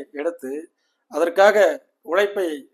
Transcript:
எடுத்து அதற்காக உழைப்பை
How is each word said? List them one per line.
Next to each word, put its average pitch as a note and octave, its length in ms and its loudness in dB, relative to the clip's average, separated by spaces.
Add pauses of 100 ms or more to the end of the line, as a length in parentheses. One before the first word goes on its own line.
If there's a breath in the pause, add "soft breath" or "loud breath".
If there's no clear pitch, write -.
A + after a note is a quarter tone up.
(120)
எடுத்து D3 400 -8 (600)
அதற்காக F#3 460 2 (440)
உழைப்பை G3 460 -2 (260)